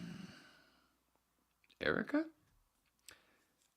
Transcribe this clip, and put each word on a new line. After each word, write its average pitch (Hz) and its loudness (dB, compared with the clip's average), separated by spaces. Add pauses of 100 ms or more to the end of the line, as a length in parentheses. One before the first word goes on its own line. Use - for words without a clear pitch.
(1800)
Erica? - 4 (1500)